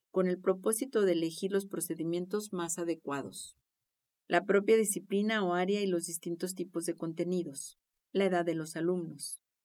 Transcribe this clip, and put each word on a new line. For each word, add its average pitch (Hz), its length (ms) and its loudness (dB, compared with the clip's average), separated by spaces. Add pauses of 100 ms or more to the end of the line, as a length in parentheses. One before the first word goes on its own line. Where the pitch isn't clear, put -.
(100)
con 185 160 2
el 180 120 0
propósito 214 640 0
de 190 120 6
elegir 165 380 0
los 196 140 0
procedimientos 180 880 -4
más 170 260 -4
adecuados. 165 800 -6 (720)
La 175 160 4
propia 202 320 6
disciplina 208 680 2
o 180 120 2
área 190 260 2
y 202 60 0
los 170 180 2
distintos 170 500 -6
tipos 170 300 -4
de 170 100 -2
contenidos. 170 840 -4 (340)
La 196 140 2
edad 175 180 2
de 170 100 0
los 160 220 -6
alumnos. 165 640 -4 (240)